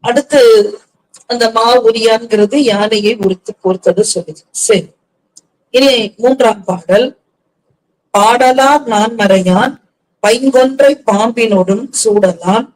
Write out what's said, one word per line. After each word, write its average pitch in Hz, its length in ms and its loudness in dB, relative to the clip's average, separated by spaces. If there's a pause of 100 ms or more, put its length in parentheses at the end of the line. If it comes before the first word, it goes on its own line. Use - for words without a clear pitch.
அடுத்து 277 360 0 (880)
அந்த 240 220 -2
மாவுரியான்ங்கிறது 226 1120 0
யானையை 214 520 -2
உரித்து 196 400 -6
போர்த்தது 185 500 -2
சொல்லுது. 160 360 -10 (160)
சரி, 180 300 0 (840)
இனி 262 200 2 (240)
மூன்றாம் 226 460 0
பாடல். 190 440 -2 (1040)
பாடலார் 254 760 2
நான்மறையான் 208 880 0 (500)
பைங்கொன்றை 262 680 2 (140)
பாம்பினோடும் 214 760 -2 (100)
சூடலான் 202 720 0 (100)